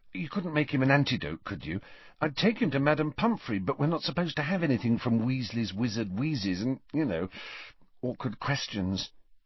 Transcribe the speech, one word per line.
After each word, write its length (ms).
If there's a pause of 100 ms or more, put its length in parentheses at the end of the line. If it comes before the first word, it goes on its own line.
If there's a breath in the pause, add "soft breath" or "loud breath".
(120)
You 160
couldn't 240
make 200
him 100
an 80
antidote, 520
could 220
you? 160 (400 soft breath)
I'd 160
take 260
him 80
to 80
Madame 340
Pumphrey, 460
but 220
we're 60
not 180
supposed 320
to 60
have 200
anything 360
from 280
Weasley's 480
Wizard 420
Wheezes 460
and, 160 (140)
you 120
know, 240 (720 loud breath)
awkward 380
questions." 720 (360)